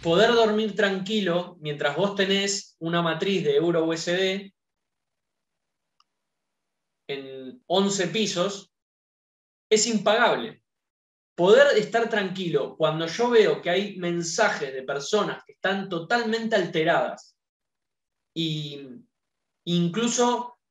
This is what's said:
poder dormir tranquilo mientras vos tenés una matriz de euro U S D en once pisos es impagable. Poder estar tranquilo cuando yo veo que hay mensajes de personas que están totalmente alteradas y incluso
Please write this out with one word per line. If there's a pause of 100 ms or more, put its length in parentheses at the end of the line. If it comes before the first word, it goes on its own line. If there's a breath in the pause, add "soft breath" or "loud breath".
poder
dormir
tranquilo
mientras
vos
tenés
una
matriz
de
euro
U
S
D (2500)
en
once
pisos (960)
es
impagable. (720)
Poder
estar
tranquilo
cuando
yo
veo
que
hay
mensajes
de
personas
que
están
totalmente
alteradas (1000)
y (800)
incluso (120)